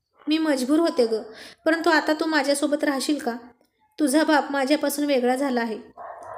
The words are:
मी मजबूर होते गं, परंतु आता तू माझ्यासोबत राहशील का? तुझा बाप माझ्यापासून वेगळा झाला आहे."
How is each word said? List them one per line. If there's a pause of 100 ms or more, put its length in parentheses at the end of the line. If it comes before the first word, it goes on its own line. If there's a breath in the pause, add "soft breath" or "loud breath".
(260)
मी
मजबूर
होते
गं, (440 loud breath)
परंतु
आता
तू
माझ्यासोबत
राहशील
का? (640)
तुझा
बाप
माझ्यापासून
वेगळा
झाला
आहे." (600)